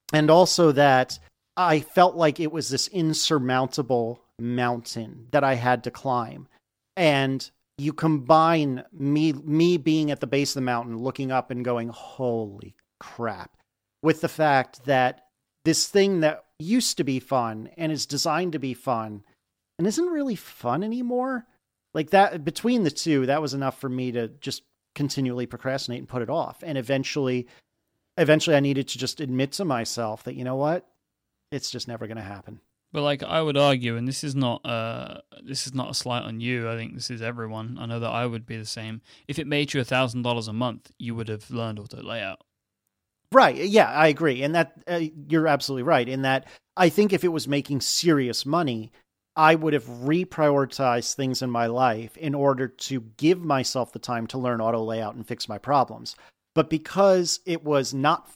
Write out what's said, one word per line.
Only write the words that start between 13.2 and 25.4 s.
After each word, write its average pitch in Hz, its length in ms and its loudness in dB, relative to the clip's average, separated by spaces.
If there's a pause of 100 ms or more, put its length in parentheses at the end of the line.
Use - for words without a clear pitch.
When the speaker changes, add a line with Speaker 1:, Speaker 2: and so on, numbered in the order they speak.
Speaker 1:
with 156 180 2
the 160 80 0
fact 139 560 0
that 131 420 0 (380)
this 160 240 2
thing 196 320 2
that 151 240 0 (140)
used 220 400 0
to 160 60 0
be 131 140 -2
fun 117 580 -2
and 160 140 -4
is 147 160 -4
designed 160 460 -2
to 156 60 -4
be 127 160 -6
fun 110 500 -6 (540)
and 180 100 2
isn't 320 180 0
really 285 300 -2
fun 131 480 -4
anymore. 247 640 -4 (480)
Like 151 160 -4
that, 190 340 4
between 220 400 0
the 143 60 2
two, 143 360 0
that 147 160 2
was 135 120 -4
enough 135 240 -4
for 135 100 -6
me 127 240 -4
to 117 160 -2
just - 340 -10 (320)
continually 127 520 -2